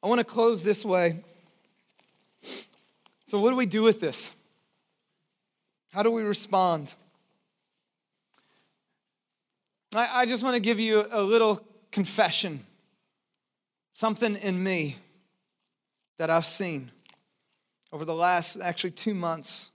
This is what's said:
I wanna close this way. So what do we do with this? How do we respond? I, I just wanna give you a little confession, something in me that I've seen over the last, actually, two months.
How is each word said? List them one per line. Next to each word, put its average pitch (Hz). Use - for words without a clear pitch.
I 180
wanna 240
close 226
this 208
way. 180
So 202
what 214
do 254
we 254
do 202
with 220
this? -
How 202
do 226
we 226
respond? 185
I, 240
I 247
just 233
wanna 254
give 220
you 214
a 220
little 214
confession, 170
something 220
in 190
me 175
that 160
I've 165
seen 151
over 156
the 160
last, 175
actually, 175
two -
months. 165